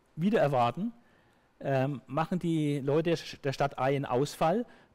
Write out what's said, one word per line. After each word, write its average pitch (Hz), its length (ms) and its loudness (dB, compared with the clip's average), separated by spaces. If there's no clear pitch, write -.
wider 202 260 2
Erwarten, 143 520 2
ähm, 135 460 0
machen 160 320 -2
die 151 400 0
Leute 156 380 0
der 139 100 -2
Stadt - 260 -2
Ai 135 180 2
einen 139 100 -4
Ausfall, 160 580 0